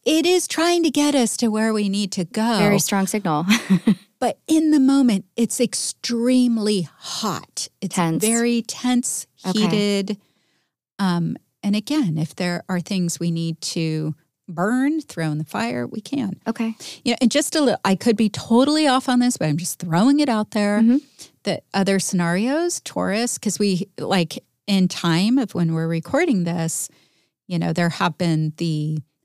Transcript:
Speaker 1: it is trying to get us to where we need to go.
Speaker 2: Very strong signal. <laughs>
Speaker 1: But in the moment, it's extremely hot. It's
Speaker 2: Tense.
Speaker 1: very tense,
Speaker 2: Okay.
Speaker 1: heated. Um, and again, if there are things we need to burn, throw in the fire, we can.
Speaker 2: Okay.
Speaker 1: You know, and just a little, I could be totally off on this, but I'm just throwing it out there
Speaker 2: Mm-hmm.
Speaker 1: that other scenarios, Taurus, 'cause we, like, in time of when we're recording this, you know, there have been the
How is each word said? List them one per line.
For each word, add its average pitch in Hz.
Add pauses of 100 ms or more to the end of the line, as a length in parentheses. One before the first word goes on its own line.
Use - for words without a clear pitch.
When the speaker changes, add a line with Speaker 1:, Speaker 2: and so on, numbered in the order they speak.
Speaker 1:
it 320
is 359
trying 349
to 302
get 294
us 240
to 233
where 220
we 208
need 202
to 180
go. 220
Speaker 2:
Very 208
strong 196
signal. 170
<laughs> 226 (600)
Speaker 1:
But -
in 311
the 302
moment, 262 (100)
it's 233
extremely 233 (100)
hot. - (140)
It's 185
Speaker 2:
Tense. 170
Speaker 1:
very 233
tense, - (180)
Speaker 2:
Okay. 185
Speaker 1:
heated. 202 (800)
Um, 175 (260)
and 208
again, 220
if 156
there 175
are 180
things 175
we 170
need 165 (160)
to 156 (320)
burn, 254
throw 160
in 151
the 156
fire, 226
we -
can. 233
Speaker 2:
Okay. 226 (280)
Speaker 1:
You 240
know, 233
and 240
just 294
a 311
little, 247
I 190
could 226
be 220
totally 285
off 262
on 247
this, 247
but 156
I'm 151
just -
throwing 196
it 277
out 214
there 208
Speaker 2:
Mm-hmm. 233 (460)
Speaker 1:
that - (100)
other 196
scenarios, 214
Taurus, 196
'cause -
we, 196 (100)
like, 170 (260)
in 190
time 180
of 226
when 165
we're 165
recording 196
this, 165 (580)
you 175
know, 170
there 170
have 175
been 156
the 156 (280)